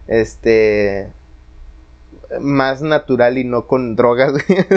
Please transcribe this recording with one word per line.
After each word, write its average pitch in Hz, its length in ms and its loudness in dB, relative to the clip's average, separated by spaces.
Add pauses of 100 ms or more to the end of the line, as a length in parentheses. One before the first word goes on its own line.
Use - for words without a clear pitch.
este, 107 1000 0 (1300)
más 135 420 -2
natural 131 560 0
y 127 60 -4
no 123 220 -4
con 123 300 -2
drogas, 123 360 2
<laughs> - 140 -4
güey. 185 180 2 (120)